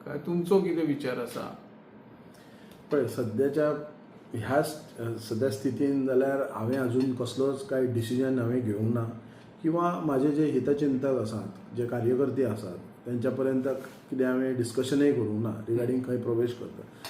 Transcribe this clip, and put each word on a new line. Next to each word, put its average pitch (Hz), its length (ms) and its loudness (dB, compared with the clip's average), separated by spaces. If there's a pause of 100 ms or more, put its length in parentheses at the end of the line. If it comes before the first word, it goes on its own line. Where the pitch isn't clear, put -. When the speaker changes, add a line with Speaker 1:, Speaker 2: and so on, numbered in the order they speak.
Speaker 1:
काय 143 120 -6
तुमचो 175 420 2
कितें 165 260 0
विचार 131 320 0
आसा? 113 380 -6 (1400)
Speaker 2:
पळय, 135 160 2
सद्याच्या 135 640 0 (640)
ह्या 120 300 2
स-, 117 680 -8
सद्या 123 200 0
स्थितीन 139 580 0
जाल्यार 135 340 4 (140)
हांवें 113 220 0
अजून 127 380 2
कसलोच 131 520 -2
कांय 131 180 0
डिसिजन 123 540 0
हांवें 120 220 0
घेवंक 110 320 0
ना 117 120 0 (580)
किंवा 175 420 2
म्हाजे 143 260 4
जे 151 140 2
हितचिंतक 135 760 2
आसात, 107 540 -8
जे 120 100 -2
कार्यकर्ते 123 600 2
आसात, 107 320 -4 (280)
तेंच्या 123 260 0
पर्यंत 131 320 2 (460)
कितें 131 160 2
हांवें 127 320 2
डिस्कशनय 131 540 2
करूंक 110 320 0
ना 110 260 -4
रिगार्डिंग 123 380 2
खंय 123 100 0
प्रवेश 117 360 0
करता. - 280 -12 (280)